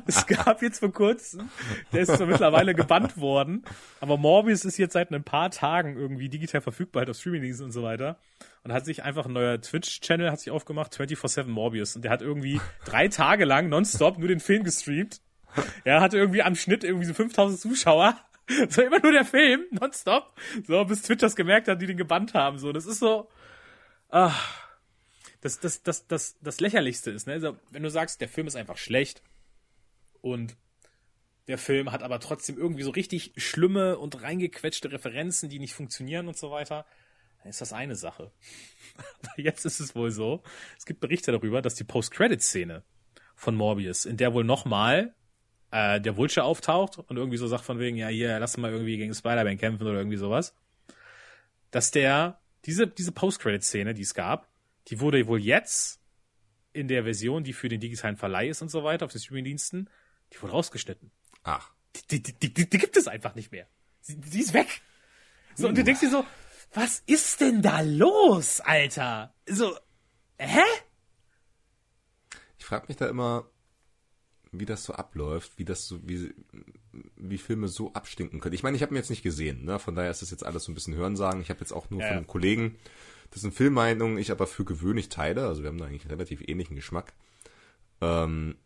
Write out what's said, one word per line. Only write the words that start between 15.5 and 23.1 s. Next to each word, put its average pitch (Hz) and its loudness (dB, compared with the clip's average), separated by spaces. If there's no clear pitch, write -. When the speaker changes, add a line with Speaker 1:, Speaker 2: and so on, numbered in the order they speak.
Speaker 1:
Er 143 8
hatte 190 6
irgendwie 196 4
am 180 2
Schnitt 180 2
irgendwie 180 0
so 165 -4
fünftausend 202 4
Zuschauer. 214 6
<laughs> - -20
So - 6
immer 262 6
nur 311 8
der 285 8
Film, 277 6
nonstop. 254 0
So, 180 4
bis 202 -2
Twitch 226 2
das 220 4
gemerkt 202 4
hat, 185 2
die 190 -4
den 185 -2
gebannt 180 0
haben. 143 2
So, 143 -4
das 160 -6
ist 214 -6
so, 220 0